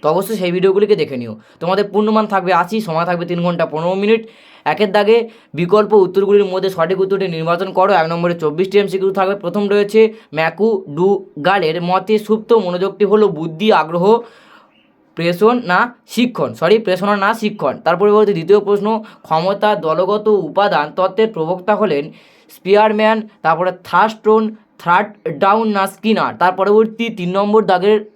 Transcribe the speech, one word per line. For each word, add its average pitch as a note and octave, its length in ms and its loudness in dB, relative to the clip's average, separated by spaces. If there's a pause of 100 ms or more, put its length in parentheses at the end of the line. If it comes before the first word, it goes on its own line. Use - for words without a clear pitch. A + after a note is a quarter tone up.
তো - 120 -16
অবশ্যই G3+ 280 -2
সেই F3+ 160 -2
ভিডিওগুলিকে G3 460 2
দেখে C#3 180 -6
নিও। A2+ 140 -12 (280)
তোমাদের F#3+ 300 0
পূর্ণমান G#3+ 400 0
থাকবে F#3 200 0 (100)
আশি, F3+ 140 -4 (120)
সময় E3 200 -2
থাকবে F3 220 -2
তিন F3 160 -4
ঘন্টা E3 260 0
পনেরো E3+ 300 -4
মিনিট। A3 200 2 (500)
একের G3+ 240 0
দাগে G#3 200 4 (420)
বিকল্প G3+ 340 0 (120)
উত্তরগুলির G3 480 2
মধ্যে F#3+ 240 -2
সঠিক E3+ 260 -2
উত্তরটি F#3+ 240 -2 (100)
নির্বাচন E3+ 320 -2 (100)
করো। G3 220 2
এক D#3+ 120 0
নম্বরে E3+ 300 -2
চব্বিশটি F3 360 -2
এমসিকিউ F#3+ 400 0
থাকবে। F#3+ 240 0
প্রথম F3 200 -4 (100)
রয়েছে G#3 280 2 (360)
ম্যাকু E3 320 0 (280)
ডুগালের F3+ 800 0 (120)
মতে F#3 260 0 (120)
সুপ্ত A3 240 -2 (140)
মনোযোগটি F#3 480 -2
হলো G#3+ 140 4 (120)
বুদ্ধি, D#3+ 300 -4 (120)
আগ্রহ, E3+ 260 -2 (1080)
প্রেষণ F3+ 400 2 (140)
না F3+ 100 2 (340)
শিক্ষণ, A3 360 -2 (100)
সরি, F3+ 160 2 (100)
প্রেষণা F#3+ 280 -2 (100)
না G3+ 60 2 (100)
শিক্ষণ। G3+ 340 -4 (100)
তার E3+ 160 2
পরবর্তী G#3 380 4
দ্বিতীয় F#3 280 4
প্রশ্ন, G3+ 200 0 (400)
ক্ষমতা G3 440 0 (140)
দলগত F#3+ 420 -2 (220)
উপাদান E3+ 380 0 (120)
তত্ত্বের F#3+ 360 0
প্রবক্তা F3+ 460 -4
হলেন D3+ 240 -2 (500)
স্পিয়ারম্যান, G#3+ 640 2 (260)
তারপরে E3 260 0 (180)
থার্স্টন, A3 540 2 (400)
থার্ড F#3 260 0 (340)
ডাউন G#3+ 240 2 (100)
না G3 100 0
স্কিনার। G3 540 -2
তার F3+ 200 2
পরবর্তী A3 440 2 (140)
তিন F3+ 200 -4
নম্বর G#3 220 2 (100)
দাগের G3+ 280 2 (180)